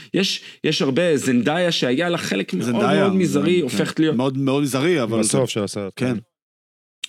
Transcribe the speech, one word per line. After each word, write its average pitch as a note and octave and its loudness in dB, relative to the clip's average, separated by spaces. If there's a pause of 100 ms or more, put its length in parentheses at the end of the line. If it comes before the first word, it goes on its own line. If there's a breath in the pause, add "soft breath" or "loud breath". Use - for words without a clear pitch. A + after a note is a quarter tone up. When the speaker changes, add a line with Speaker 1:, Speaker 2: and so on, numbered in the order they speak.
(140 loud breath)
Speaker 1:
יש, F#3+ 0 (220 loud breath)
יש D#3 0
הרבה, D#3 2
זנדאיה C3+ 2
שהיה D3+ 0
לה F3 -2
חלק - -4
מאוד F3+ -2
Speaker 2:
זנדאיה, - 2
Speaker 1:
מאוד G3 2
מזערי, D#3 2
Speaker 2:
כן. F3 2
Speaker 1:
הופכת - -2
להיות D#3 2
Speaker 2:
מאוד, C3 0
מאוד C#3 0
מזערי, C3+ 0
אבל A2 0
Speaker 3:
בסוף A#2 2
של G#2+ -2
הסרט, G2 -6
Speaker 2:
כן. B2 -2
Speaker 3:
כן. F#3+ -4 (880)